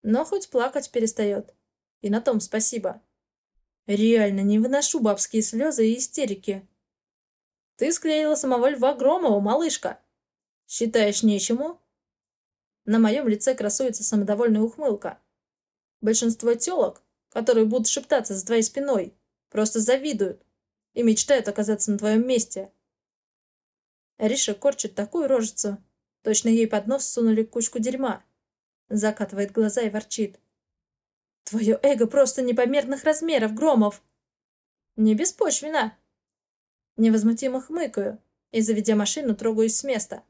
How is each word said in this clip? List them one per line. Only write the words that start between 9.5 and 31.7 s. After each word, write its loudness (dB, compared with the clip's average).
Считаешь, 0
нечему?» 0
На 2
моем 2
лице 0
красуется -2
самодовольная 2
ухмылка. -4
Большинство 2
телок, -2
которые 2
будут 0
шептаться -2
за -6
твоей 2
спиной, -2
просто 0
завидуют, -2
и 0
мечтает 2
оказаться -2
на 0
твоем 2
месте. -2
Ариша -2
корчит -2
такую -4
рожицу, -2
точно 0
ей 4
под -2
нос -2
сунули 2
кучку -4
дерьма. -4
Закатывает -4
глаза 0
и -2
ворчит: -6
«Твое 0